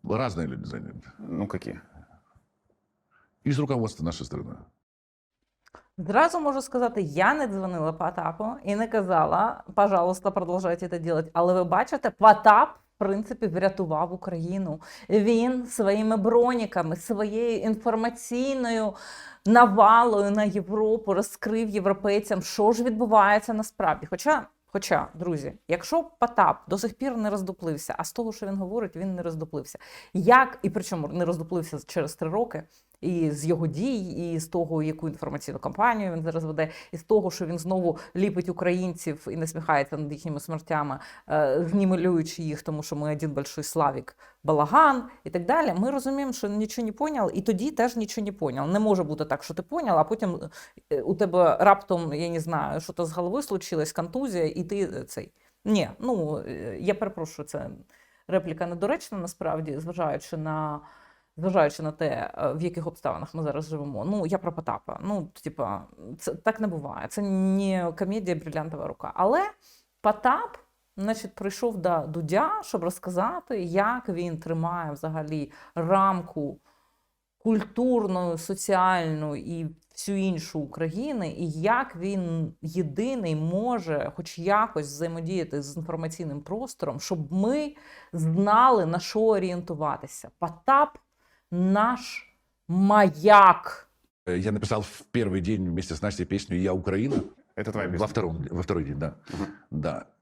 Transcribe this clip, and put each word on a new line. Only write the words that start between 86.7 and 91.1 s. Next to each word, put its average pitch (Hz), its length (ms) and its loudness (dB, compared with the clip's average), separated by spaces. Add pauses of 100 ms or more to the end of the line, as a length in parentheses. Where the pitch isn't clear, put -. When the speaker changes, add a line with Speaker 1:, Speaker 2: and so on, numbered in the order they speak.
Speaker 3:
щоб 156 320 -6
ми 277 420 0 (380)
знали, 196 720 4
на 170 120 0
що 214 220 -2
орієнтуватися. 180 1160 -2
Потап 262 600 2 (520)